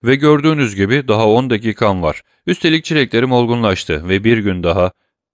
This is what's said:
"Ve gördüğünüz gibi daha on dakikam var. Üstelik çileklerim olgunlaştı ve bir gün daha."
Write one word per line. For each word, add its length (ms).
"Ve 100
gördüğünüz 600
gibi 320
daha 200
on 220
dakikam 520
var. 200
Üstelik 380
çileklerim 480
olgunlaştı 760
ve 160
bir 140
gün 240
daha." 300